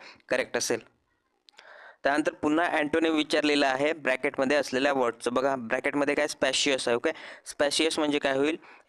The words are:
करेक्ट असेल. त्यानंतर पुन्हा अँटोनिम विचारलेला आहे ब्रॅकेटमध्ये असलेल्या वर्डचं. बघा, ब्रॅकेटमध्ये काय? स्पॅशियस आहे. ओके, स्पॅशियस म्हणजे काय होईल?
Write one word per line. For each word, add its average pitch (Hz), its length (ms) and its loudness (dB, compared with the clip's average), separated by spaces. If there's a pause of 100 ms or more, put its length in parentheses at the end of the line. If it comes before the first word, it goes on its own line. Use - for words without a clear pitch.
(300)
करेक्ट 123 280 -2
असेल. 117 220 -2 (1200)
त्यानंतर 151 300 2
पुन्हा 156 320 0
अँटोनिम 160 500 0
विचारलेला 147 520 2
आहे 139 260 0
ब्रॅकेटमध्ये 139 640 0
असलेल्या 135 360 0
वर्डचं. 120 400 0
बघा, 135 220 2
ब्रॅकेटमध्ये 139 600 -2
काय? 147 120 0
स्पॅशियस 135 600 0
आहे. 120 80 2
ओके, 160 160 0 (340)
स्पॅशियस 151 540 0
म्हणजे 147 200 0
काय 135 180 0
होईल? 151 200 0 (320)